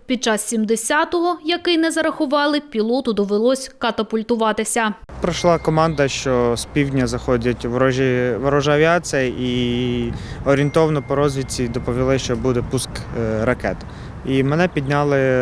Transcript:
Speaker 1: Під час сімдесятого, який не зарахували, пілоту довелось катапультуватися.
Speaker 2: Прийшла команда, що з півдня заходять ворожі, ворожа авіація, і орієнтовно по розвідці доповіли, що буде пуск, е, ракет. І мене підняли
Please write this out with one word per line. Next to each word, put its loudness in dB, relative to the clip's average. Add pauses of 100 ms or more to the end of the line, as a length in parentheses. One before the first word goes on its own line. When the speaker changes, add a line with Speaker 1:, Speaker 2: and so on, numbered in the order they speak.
Speaker 1:
Під -2
час 0
сімдесятого, 0
який 0
не 2
зарахували, 0
пілоту -2
довелось 0
катапультуватися. -2 (260)
Speaker 2:
Прийшла 2
команда, 2
що 0
з -6
півдня 0
заходять 0
ворожі, 0 (100)
ворожа 2
авіація, 2
і -2 (320)
орієнтовно 4
по 0
розвідці -2
доповіли, 0
що -2
буде 0
пуск, -4 (300)
е, -2
ракет. 0 (500)
І 2
мене 2
підняли 0 (240)